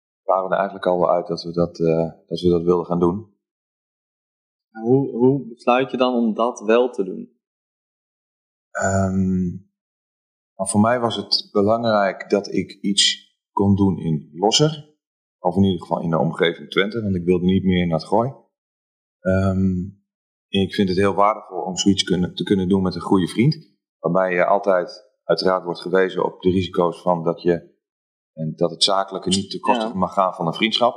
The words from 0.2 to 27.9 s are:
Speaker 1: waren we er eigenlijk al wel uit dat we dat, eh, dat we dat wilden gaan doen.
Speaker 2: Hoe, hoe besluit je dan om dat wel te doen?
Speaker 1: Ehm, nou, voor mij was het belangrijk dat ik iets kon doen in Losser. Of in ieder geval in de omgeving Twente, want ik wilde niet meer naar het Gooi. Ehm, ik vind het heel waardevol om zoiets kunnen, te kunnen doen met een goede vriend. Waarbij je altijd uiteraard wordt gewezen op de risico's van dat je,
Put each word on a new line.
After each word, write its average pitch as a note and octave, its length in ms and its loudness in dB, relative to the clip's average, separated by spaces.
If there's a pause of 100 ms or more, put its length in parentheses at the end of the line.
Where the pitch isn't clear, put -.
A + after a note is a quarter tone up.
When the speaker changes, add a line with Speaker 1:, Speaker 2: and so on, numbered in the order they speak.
Speaker 1:
waren F#2+ 200 0
we F#2+ 60 -8
er F2+ 80 0
eigenlijk F#2+ 280 -4
al F2+ 140 2
wel F2 120 2
uit F2 160 0
dat E2 160 -6
we E2+ 80 -10
dat, E2+ 280 -2
eh, E2 320 2 (160)
dat F2 120 -8
we F2 100 2
dat F2 140 2
wilden F2 220 2
gaan F2 140 -2
doen. F2 300 0 (1500)
Speaker 2:
Hoe, C3 340 2
hoe B2+ 300 2
besluit B2 440 0
je B2+ 60 -4
dan B2+ 160 2
om A#2 200 0
dat A#2 260 0
wel A#2 300 2
te G#2 140 -4
doen? F#2 360 -12 (1300)
Speaker 1:
Ehm, F#2+ 680 0 (1160)
nou, F#2 140 -6
voor G#2 120 2
mij A#2+ 180 2
was A2+ 160 -2
het - 360 -4
belangrijk G#2 760 0
dat G2+ 240 0
ik F#2+ 180 -4 (100)
iets - 540 -2 (160)
kon G2+ 240 4
doen F#2+ 220 2
in D#2+ 360 -4
Losser. D3 560 0 (500)
Of F2+ 160 -2
in G2 80 4
ieder F#2+ 180 2
geval F2 200 -4
in E2+ 80 -4
de D#2+ 80 2
omgeving E2 520 -2
Twente, G#2+ 320 -2
want G2+ 140 -2
ik F2 100 -4
wilde F2+ 200 2
niet F#2+ 180 2
meer F2+ 240 2
naar E2 120 0
het - 80 -8
Gooi. A#2 260 0 (840)
Ehm, F#2+ 580 0 (720)
ik G2 260 -2
vind G2+ 160 2
het F2 80 -2
heel G2 160 2
waardevol G2+ 480 -2
om F2+ 160 -6
zoiets G2 260 2
kunnen, F2 320 -2
te - 80 -6
kunnen F#2+ 260 0
doen G2 120 2
met F2+ 140 -2
een F2 60 -10
goede F#2+ 260 0
vriend. A#2+ 420 -2 (300)
Waarbij F#2 340 0
je F2 120 2
altijd F#2+ 640 0 (140)
uiteraard F2 400 0
wordt E2+ 180 -6
gewezen F2+ 440 0
op - 160 -8
de F#2 80 2
risico's F2+ 520 0
van F2 220 0
dat E2 180 -4
je, F2 340 -2 (580)